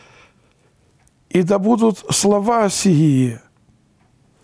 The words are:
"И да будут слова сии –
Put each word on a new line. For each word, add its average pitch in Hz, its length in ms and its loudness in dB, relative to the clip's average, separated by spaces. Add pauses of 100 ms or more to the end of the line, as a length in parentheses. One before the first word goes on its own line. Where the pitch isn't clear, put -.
(1300)
"И 185 120 0
да 196 160 0
будут 220 540 0
слова 208 580 0
сии – 139 720 0 (1040)